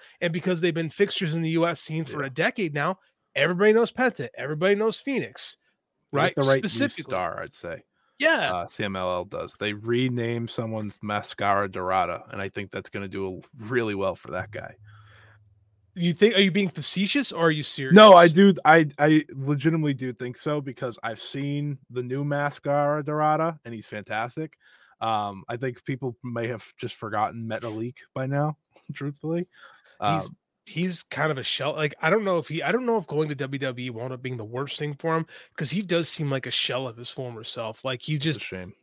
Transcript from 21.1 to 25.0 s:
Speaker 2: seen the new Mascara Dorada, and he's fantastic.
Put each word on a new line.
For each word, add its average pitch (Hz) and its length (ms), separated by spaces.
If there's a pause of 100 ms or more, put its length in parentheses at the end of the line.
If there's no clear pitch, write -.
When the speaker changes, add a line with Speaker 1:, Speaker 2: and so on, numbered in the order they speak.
Speaker 2:
seen 143 580 (120)
the 123 120
new 131 220
Mascara 143 800
Dorada, 151 600
and 117 80
he's 107 140
fantastic. 113 720 (420)